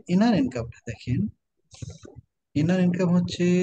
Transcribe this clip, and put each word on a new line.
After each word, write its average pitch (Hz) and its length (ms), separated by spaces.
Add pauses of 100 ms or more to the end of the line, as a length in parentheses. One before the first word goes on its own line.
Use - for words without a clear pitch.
inner 208 260
ইনকামটা 123 520
দেখেন। 120 340 (1300)
Inner 175 260
income 180 280
হচ্ছে 175 380 (160)